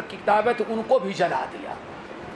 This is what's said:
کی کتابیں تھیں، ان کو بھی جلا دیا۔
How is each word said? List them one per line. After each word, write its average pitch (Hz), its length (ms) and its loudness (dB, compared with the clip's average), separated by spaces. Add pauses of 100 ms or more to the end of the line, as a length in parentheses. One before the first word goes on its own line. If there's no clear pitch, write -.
کی 196 160 -10
کتابیں 214 340 6
تھیں، 214 160 0
ان 220 140 0
کو 254 120 6
بھی 196 140 -4
جلا 165 400 2
دیا۔ 104 200 -8 (640)